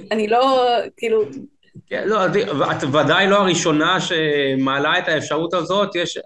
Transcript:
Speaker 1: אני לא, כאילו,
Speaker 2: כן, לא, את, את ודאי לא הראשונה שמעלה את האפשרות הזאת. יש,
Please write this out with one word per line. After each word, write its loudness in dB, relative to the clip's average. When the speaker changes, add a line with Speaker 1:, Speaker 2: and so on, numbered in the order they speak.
Speaker 1:
אני -2
לא, 4
כאילו, 0
Speaker 2:
כן, -6
לא, 0
את, 0
את -4
ודאי 2
לא 4
הראשונה 2
שמעלה 0
את -4
האפשרות -2
הזאת. -2
יש, -4